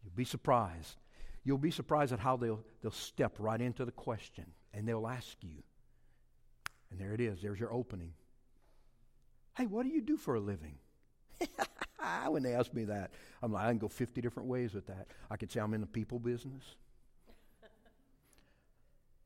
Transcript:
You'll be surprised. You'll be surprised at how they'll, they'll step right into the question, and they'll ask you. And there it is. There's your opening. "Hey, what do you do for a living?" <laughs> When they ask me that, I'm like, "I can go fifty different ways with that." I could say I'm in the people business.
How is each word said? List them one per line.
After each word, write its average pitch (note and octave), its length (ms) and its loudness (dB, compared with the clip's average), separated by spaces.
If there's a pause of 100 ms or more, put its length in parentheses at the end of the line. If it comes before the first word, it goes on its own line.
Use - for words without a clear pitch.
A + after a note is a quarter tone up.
You'll F#2 120 -14
be A#2+ 100 2
surprised. G#2 720 2 (460)
You'll C3+ 140 4
be D3+ 140 4
surprised D3 420 4
at A#2 60 0
how C3 180 4
they'll, A2+ 260 0 (180)
they'll A2 100 -2
step - 480 0
right A2 200 2
into B2 260 0
the A#2 60 -4
question, - 540 -6 (280)
and G#2+ 140 -2
they'll A2+ 200 2
ask B2 340 -8
you. D#2 220 -12 (1300)
And F#2 80 -10
there G2+ 140 -6
it A2 80 0
is. G2+ 200 -2
There's G#2 180 -4
your A2+ 140 -2
opening. F#2 400 -4 (1400)
"Hey, B3+ 100 2
what A3 180 0
do C4 60 0
you D#4 120 2
do D4 160 2
for - 180 0
a A2 40 4
living?" D#2 380 -2 (600)
<laughs> E4 80 0 (800)
When C#3 160 4
they B2 100 2
ask B2 200 2
me A2+ 120 0
that, G2+ 260 -2 (320)
I'm A2 100 2
like, G2 120 2
"I A#2 40 6
can A#2+ 80 6
go G#2+ 100 0
fifty - 340 -2
different A#2+ 280 -2
ways B2 240 0
with G2 140 -6
that." F#2+ 200 -10 (220)
I G#2+ 80 -4
could G2+ 140 -6
say A#2+ 80 0
I'm G#2+ 140 2
in G#2+ 80 2
the G2+ 60 -2
people A#2+ 320 -2
business. A#2+ 440 -2 (2500)